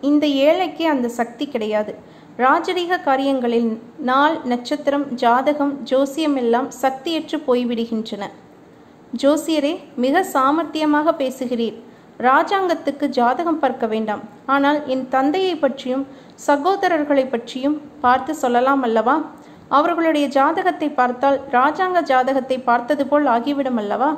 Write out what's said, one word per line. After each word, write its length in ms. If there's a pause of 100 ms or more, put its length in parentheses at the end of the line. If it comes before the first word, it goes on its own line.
இந்த 160 (220)
ஏழைக்கு 460
அந்த 140 (120)
சக்தி 280
கிடையாது. 460 (440)
ராஜரீக 720
காரியங்களில் 640 (400)
நாள், 340
நட்சத்திரம், 640 (160)
ஜாதகம், 540 (160)
ஜோசியம் 520
எல்லாம் 260 (120)
சக்தியற்று 680
போய்விடுகின்றன." 760 (1000)
"ஜோசியரே, 520 (320)
மிக 280
சாமர்த்தியமாக 880
பேசுகிறீர். 560 (420)
ராஜாங்கத்துக்கு 880
ஜாதகம் 580
பார்க்க 300
வேண்டாம். 280 (240)
ஆனால் 400
என் 300
தந்தையை 400
பற்றியும் 500 (420)
சகோதரர்களை 840
பற்றியும் 500 (220)
பார்த்து 340
சொல்லலாம் 520
அல்லவா? 280 (600)
அவர்களுடைய 520
ஜாதகத்தை 600 (100)
பார்த்தால் 400 (140)
ராஜாங்க 480 (100)
ஜாதகத்தை 560
பார்த்தது 460
போல் 240
ஆகிவிடும் 460
அல்லவா?" 360